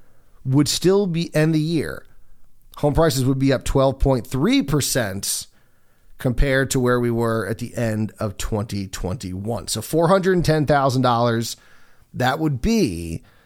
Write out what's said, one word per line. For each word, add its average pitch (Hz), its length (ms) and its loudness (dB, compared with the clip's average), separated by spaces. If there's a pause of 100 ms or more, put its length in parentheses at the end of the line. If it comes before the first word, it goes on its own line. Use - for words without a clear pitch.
(440)
would 135 240 2
still 196 400 2
be, 165 280 -4
end 156 200 2
the 156 40 2
year, 147 460 -4 (720)
home 147 160 0
prices 135 300 2
would 135 160 0
be 135 140 2
up 120 100 -4
twelve 135 340 2
point 131 300 0
three 220 340 2
percent 120 840 -2 (720)
compared 135 540 2
to 135 80 0
where 123 200 2
we 120 120 0
were 113 360 0
at 110 120 -6
the 117 160 -10
end 110 440 -2
of 104 180 -6
twenty 101 500 -4
twenty-one. 95 800 -6
So - 140 -4
four 160 260 0
hundred 190 260 4
and 175 120 0
ten 156 200 2
thousand 135 360 2
dollars, 120 560 0 (560)
that 127 260 0
would 143 220 -2
be 95 640 -2 (220)